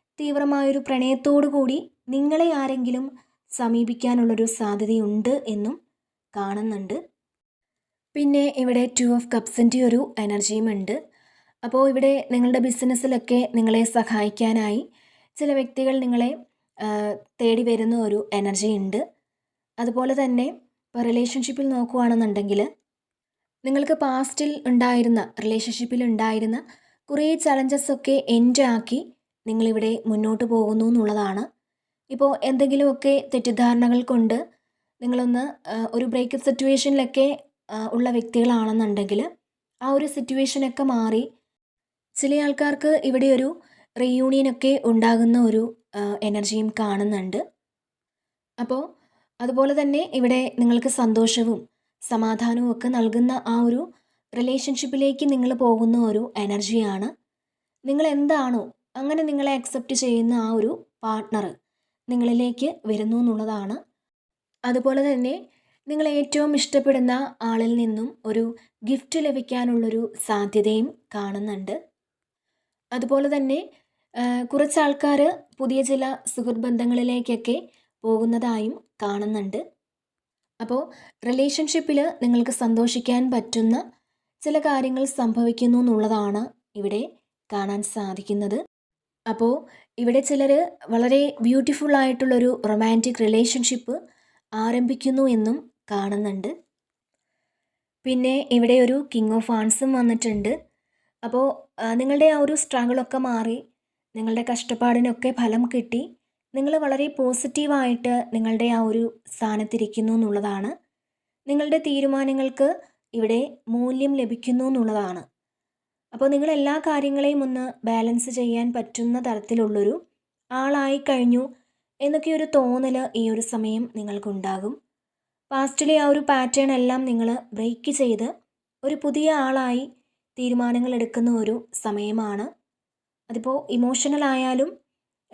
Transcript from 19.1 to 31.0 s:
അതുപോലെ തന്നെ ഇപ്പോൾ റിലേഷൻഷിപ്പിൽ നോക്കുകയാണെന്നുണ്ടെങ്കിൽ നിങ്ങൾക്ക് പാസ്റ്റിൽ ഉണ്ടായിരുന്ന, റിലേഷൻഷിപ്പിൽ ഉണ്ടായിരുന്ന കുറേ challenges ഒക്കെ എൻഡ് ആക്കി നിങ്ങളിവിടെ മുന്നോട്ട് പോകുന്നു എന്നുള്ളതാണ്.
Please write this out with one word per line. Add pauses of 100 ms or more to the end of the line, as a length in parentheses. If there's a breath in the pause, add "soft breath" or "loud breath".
അതുപോലെ
തന്നെ
ഇപ്പോൾ
റിലേഷൻഷിപ്പിൽ
നോക്കുകയാണെന്നുണ്ടെങ്കിൽ (920)
നിങ്ങൾക്ക്
പാസ്റ്റിൽ
ഉണ്ടായിരുന്ന, (100)
റിലേഷൻഷിപ്പിൽ
ഉണ്ടായിരുന്ന (420 soft breath)
കുറേ
challenges
ഒക്കെ
എൻഡ്
ആക്കി (340)
നിങ്ങളിവിടെ
മുന്നോട്ട്
പോകുന്നു
എന്നുള്ളതാണ്. (640)